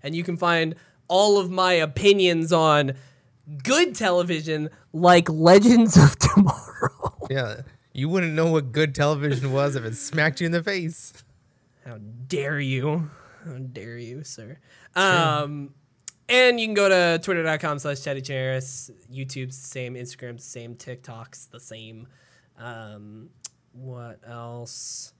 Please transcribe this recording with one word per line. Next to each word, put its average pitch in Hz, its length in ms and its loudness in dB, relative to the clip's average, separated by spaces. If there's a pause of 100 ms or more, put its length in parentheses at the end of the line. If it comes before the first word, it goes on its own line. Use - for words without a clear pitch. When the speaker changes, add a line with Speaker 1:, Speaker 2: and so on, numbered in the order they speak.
Speaker 1:
and 147 140 -8
you 170 80 -4
can 175 140 -6
find 165 360 0 (340)
all 202 300 4
of 180 140 -2
my 185 220 2
opinions 170 800 2
on 147 400 4 (720)
good 269 320 2
television, 165 760 -2 (240)
like 175 360 6
Legends 196 680 8
of 143 220 10
<laughs> - 0 -
Tomorrow. - 960 0 (120)
Speaker 2:
Yeah, 127 320 -4 (320)
you 135 160 -4
wouldn't 175 240 0
know 165 180 2
what 143 200 0
good 147 240 0
television 143 560 0
was 139 240 0
if 120 100 -6
it 113 100 -6
smacked 156 460 -2
you 170 40 -2
in 165 60 -2
the 170 120 -2
face. 180 500 -8 (720)
Speaker 1:
How 113 140 -16 (280)
dare 147 320 -4
you? 143 500 -2 (360)
How 139 120 -12
dare 120 400 -14
you, 123 260 -16
sir? 117 340 -18 (380)
Speaker 2:
True. 185 80 2
Speaker 1:
Um, 147 680 0 (540)
and 247 320 4
you 220 60 -2
can 220 80 -6
go 202 160 4
to 175 340 4
twitter 175 200 -2
dot 156 160 -2
com 147 180 -4
slash 139 240 -6
chatty 139 200 -6
chairs. 131 680 -8 (220)
YouTube's 131 500 -12
the - 60 -18
same, 127 260 -12
Instagram's 123 500 -16
the - 60 -20
same, 117 260 -16
TikTok's 120 720 -18
the 117 140 -20
same. 110 480 -20 (500)
Um, 110 720 -18 (440)
what 123 520 -18
else? 117 960 -16